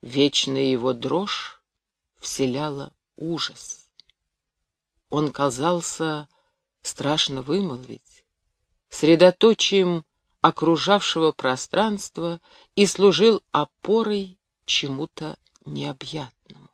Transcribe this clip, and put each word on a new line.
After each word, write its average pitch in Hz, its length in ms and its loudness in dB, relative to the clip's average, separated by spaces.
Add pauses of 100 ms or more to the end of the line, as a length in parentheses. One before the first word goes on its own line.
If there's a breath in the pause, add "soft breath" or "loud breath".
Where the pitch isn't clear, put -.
Вечная 139 600 0
его 127 280 0
дрожь 135 680 -6 (580)
вселяла 139 760 -6 (220)
ужас. - 720 -10 (1160)
Он 147 240 0
казался, 151 960 -2 (540)
страшно 143 600 -2
вымолвить, 131 800 -6 (640)
средоточием 180 1160 4 (360)
окружавшего 160 920 2
пространства 170 1080 -4 (360 soft breath)
и 202 100 6
служил 196 640 4
опорой 196 880 -2 (260)
чему-то 151 720 -6 (280)
необъятному. 147 1080 -12